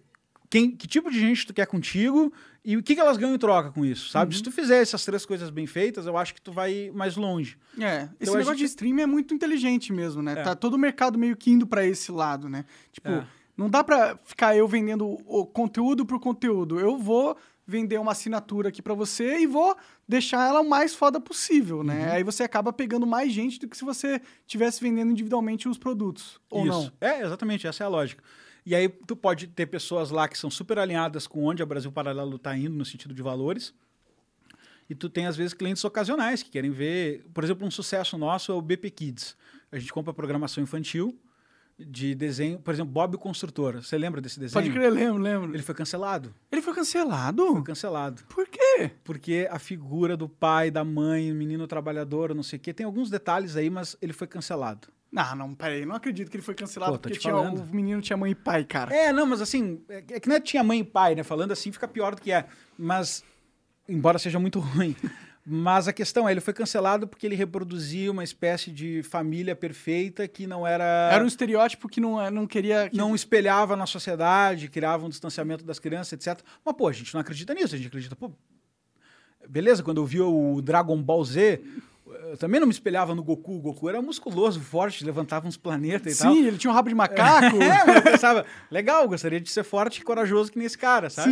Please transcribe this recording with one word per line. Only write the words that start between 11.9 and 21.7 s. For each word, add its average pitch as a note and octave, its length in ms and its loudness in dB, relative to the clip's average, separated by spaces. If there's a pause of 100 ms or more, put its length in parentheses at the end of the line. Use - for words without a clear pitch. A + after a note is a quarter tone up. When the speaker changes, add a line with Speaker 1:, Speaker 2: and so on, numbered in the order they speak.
Speaker 2:
lado, D3 360 -4
né? C#3 180 -8 (260)
Tipo, - 180 -10
Speaker 1:
É. D3+ 160 -4 (320)
Speaker 2:
não G3+ 100 -2
dá B3 160 4
pra C#4 320 4 (100)
ficar A3 300 2
eu A3 120 6
vendendo G#3+ 400 -2 (180)
o G#3 180 0
conteúdo A#3 640 0
por B3 140 -4
conteúdo. G3 600 -2
Eu A3 200 2
vou B3 360 2 (300)
vender G#3+ 320 -2
uma G#3+ 140 0
assinatura G#3 560 -4
aqui G3 140 -6
pra G#3 120 -6
você A#3 460 -2
e E4 80 4
vou D#4 260 4 (320)
deixar B3+ 440 2
ela D4 100 4
o D4+ 100 2
mais D4 240 4
foda C#4+ 240 2
possível, A#3+ 640 0